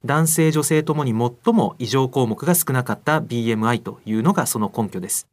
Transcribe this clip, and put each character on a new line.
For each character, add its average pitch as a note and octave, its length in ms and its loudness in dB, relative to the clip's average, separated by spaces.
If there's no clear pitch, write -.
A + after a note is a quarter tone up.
男 D3+ 220 2
性 D#3+ 240 2
女 D3+ 140 0
性 D#3 180 2
と D#3 100 -2
も D3 120 0
に B2 80 0
最 A#2+ 420 0
も B2+ 240 2
異 A#2 80 -4
常 C3 220 2
項 C3 180 0
目 A2 180 -4
が E3+ 120 4
少 - 160 -2
な B2+ 100 0
か A#2+ 120 -2
っ - 60 -10
た D#3 200 0
ビ A#2+ 260 -4
ー A2+ 60 2
エ - 20 2
ム A2 140 0
ア A#2+ 60 4
イ A2 60 -2
と - 260 -12
い G#2+ 80 -4
う A2 80 0
の E3+ 100 2
が - 140 0
そ - 120 -4
の G#2 180 -4
根 G#2+ 120 -2
拠 F#2+ 100 -10
で F#2 100 -10
す。 - 240 -8